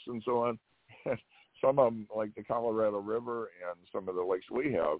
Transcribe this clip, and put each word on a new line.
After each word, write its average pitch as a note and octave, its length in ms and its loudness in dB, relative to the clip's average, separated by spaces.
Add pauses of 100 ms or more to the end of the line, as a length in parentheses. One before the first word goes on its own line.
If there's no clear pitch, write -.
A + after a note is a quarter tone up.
and A#2+ 180 -8
so B2 180 0
on, A#2+ 160 -2 (460)
<laughs> C3 120 -2 (440)
some C#3 180 6
of C3 80 8
'em, A2+ 260 -2
like G#2+ 220 -4
the G#2+ 80 -10
Colorado A2 560 0
River A2+ 520 -4 (140)
and F2 120 -6 (160)
some F#2+ 160 -6
of F#2 60 -6
the F2+ 80 0
lakes F#2 280 -2
we C3 220 0
have, D#2 260 2